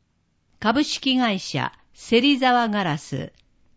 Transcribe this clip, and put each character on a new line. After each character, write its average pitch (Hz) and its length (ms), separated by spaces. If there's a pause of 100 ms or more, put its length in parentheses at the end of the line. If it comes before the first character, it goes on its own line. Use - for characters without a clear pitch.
(600)
株 269 220
式 262 340
会 220 220
社 131 320 (220)
芹 269 440
沢 247 300
ガ 208 160
ラ 156 140
ス。 - 340 (460)